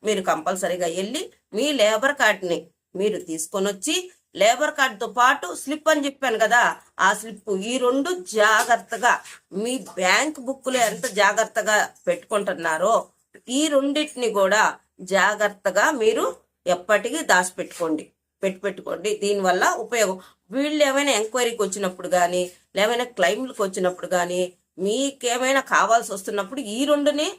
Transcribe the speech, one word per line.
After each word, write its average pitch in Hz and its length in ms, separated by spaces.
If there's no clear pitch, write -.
మీరు 202 180
కంపల్సరీగా 175 640
వెళ్ళి 202 420
మీ 269 180
లేబర్ 220 440
కార్డుని 190 520
మీరు 185 260
తీసుకొని 185 460
వచ్చి, 330 440
లేబర్ 254 380
కార్డుతో 240 340
పాటు 254 480
స్లిప్ 302 340
అని 294 160
చెప్పాను 262 340
కదా, 214 380
ఆ 190 140
స్లిప్, 220 360
ఈ 208 280
రెండు 277 460
జాగ్రత్తగా 214 880
మీ 233 240
బ్యాంక్ 208 640
బుక్లో 254 400
ఎంత 180 260
జాగ్రత్తగా 208 840
పెట్టుకుంటున్నారో 185 1000
ఈ 285 180
రెండింటిని 277 600
కూడా 196 500
జాగ్రత్తగా 196 920
మీరు 247 440
ఎప్పటికీ 208 540
దాచిపెట్టుకోండి, 175 880
పెట్టి 190 160
పెట్టుకోండి. 190 580
దీనివల్ల 202 520
ఉపయోగం. 214 500
వీళ్ళు 294 320
ఏమైనా 277 280
ఎంక్వైరీకి 226 500
వచ్చినప్పుడు 190 460
కానీ, 180 440
ఏమైనా 233 260
క్లెయిమ్లకు 220 600
వచ్చినప్పుడు 180 440
కానీ, 180 460
మీకేమైనా 254 800
కావాల్సి 214 540
వస్తున్నప్పుడు 202 460
ఈ 233 260
రెండుని 294 540